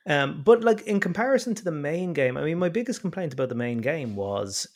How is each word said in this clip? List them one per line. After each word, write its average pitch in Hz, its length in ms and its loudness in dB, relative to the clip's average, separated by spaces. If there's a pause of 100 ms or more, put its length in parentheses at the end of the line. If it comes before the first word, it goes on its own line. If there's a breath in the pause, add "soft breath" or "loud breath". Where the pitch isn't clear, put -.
Um, 143 380 0
but, 226 200 8
like, 220 180 4
in 208 180 0
comparison 233 560 0
to - 80 -14
the 175 80 -2
main 160 420 -4
game, 131 240 2
I 143 60 -2
mean, 165 160 0
my 180 100 2
biggest 233 320 -4
complaint 175 320 -4
about 131 160 0
the 123 60 -4
main 120 240 -2
game 123 380 -2
was, 98 580 -4